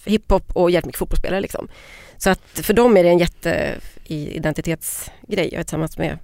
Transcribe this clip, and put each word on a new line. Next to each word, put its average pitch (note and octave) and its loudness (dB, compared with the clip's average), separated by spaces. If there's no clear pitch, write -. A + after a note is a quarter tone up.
hiphop G3 0
och F3+ 2
jättemycket - -2
fotbollsspelare F#3 -2
liksom. - -8
Så - 0
att F#3 2
för D#3+ 0
dem A#3 6
är F3+ 8
det F3 6
en F3 8
jätte E3 -2
i-, D3+ -8
identitetsgrej. - -6
Jag - -8
är E3+ -4
tillsammans D#3+ -6
med E3 -4